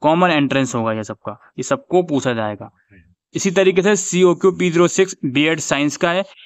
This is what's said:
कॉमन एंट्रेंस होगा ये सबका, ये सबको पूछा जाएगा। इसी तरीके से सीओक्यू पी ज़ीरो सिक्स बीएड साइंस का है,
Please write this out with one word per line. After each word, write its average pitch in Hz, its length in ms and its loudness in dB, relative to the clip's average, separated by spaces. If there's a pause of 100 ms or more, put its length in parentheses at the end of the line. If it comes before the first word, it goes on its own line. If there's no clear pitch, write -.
कॉमन 170 280 4
एंट्रेंस 139 460 0
होगा 113 180 -2
ये 110 100 -6
सबका, 104 280 -12 (260)
ये 135 60 -8
सबको 156 400 0
पूछा 135 300 -2
जाएगा। 107 360 -6 (640)
इसी 185 160 -2
तरीके 185 300 2
से 208 140 2
सीओक्यू 180 560 2
पी 175 180 -2
ज़ीरो 170 180 2
सिक्स 185 280 0 (100)
बीएड 151 340 0
साइंस 143 380 -2
का 175 140 0
है, 190 120 -2 (220)